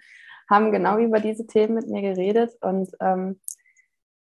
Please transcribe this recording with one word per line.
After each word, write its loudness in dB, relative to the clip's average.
haben 4
genau 2
über 2
diese -4
Themen 2
mit -4
mir -6
geredet. 0
Und, -2
ähm, -2